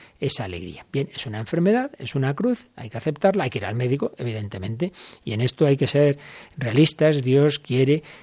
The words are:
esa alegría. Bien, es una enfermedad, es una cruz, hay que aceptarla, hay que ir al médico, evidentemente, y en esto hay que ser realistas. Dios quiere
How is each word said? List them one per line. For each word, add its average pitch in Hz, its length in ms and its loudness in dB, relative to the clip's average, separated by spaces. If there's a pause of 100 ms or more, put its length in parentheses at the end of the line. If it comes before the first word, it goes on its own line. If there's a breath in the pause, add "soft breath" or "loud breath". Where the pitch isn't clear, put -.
(180 loud breath)
esa 135 240 0
alegría. 87 500 -10
Bien, 139 220 -2
es - 100 -8
una 107 140 -8
enfermedad, 202 600 0
es 123 180 -8
una 135 180 0
cruz, 233 400 -2
hay 113 160 -16
que - 80 -12
aceptarla, 180 460 0
hay 123 60 -4
que - 80 -6
ir 95 60 -6
al 104 120 -4
médico, 127 420 -2
evidentemente, 110 720 -6 (320 loud breath)
y 110 100 -4
en 107 60 -2
esto 127 260 2
hay 139 100 4
que 135 100 0
ser 143 320 4 (380 loud breath)
realistas. 143 680 2
Dios 143 380 4
quiere 135 420 2 (200 loud breath)